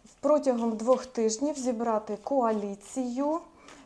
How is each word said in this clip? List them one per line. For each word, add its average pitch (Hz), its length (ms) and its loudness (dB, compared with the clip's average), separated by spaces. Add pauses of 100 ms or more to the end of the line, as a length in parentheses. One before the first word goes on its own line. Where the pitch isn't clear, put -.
(200)
протягом 247 560 2
двох 247 300 2
тижнів 240 520 -2
зібрати 226 580 -2
коаліцію, 247 1200 -2 (460)